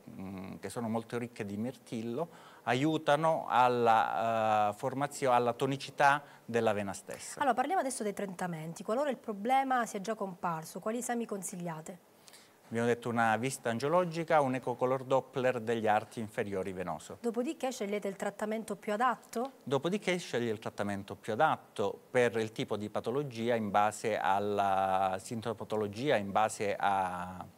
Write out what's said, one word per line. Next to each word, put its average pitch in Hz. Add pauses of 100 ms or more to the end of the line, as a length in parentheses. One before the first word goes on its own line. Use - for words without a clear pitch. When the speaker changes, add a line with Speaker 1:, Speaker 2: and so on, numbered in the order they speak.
Speaker 1:
mm, 95
che 101
sono 117
molto 117
ricche 117
di 101
mirtillo 120 (360)
aiutano 156
alla, 110
eh, 104
formazio-, 135
alla 120
tonicità 139 (240)
della 113
vena 101
stessa. -
Speaker 2:
Allora, 262
parliamo 294
adesso 254
dei 202
trentamenti. 175
Qualora 262
il 240
problema 247
sia 208
già 220
comparso, 180
quali 220
esami 233
consigliate? 175 (640)
Speaker 1:
Abbiamo 117
detto 120
una 113
visita 123
angiologica, 160
un 131
ecocolor 127
Doppler 127
degli 113
arti 107
inferiori 98
venoso. 87
Speaker 2:
Dopodiché 247
scegliete 208
il 190
trattamento 214
più 208
adatto? 240
Speaker 1:
Dopodiché 175
sceglie 120
il 104
trattamento 101
più -
adatto 120 (100)
per 120
il 110
tipo 107
di 104
patologia 117
in 107
base 104
alla 95
sintomatologia, 110
in 98
base 107
a, 92 (120)